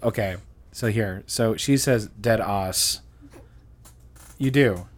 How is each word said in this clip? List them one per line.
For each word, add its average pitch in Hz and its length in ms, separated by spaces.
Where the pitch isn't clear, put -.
Okay, 104 340
so - 160
here. 104 400
So 113 280
she 139 220
says 123 300
dead 110 220
ass. 95 600
You 135 120
do. 123 380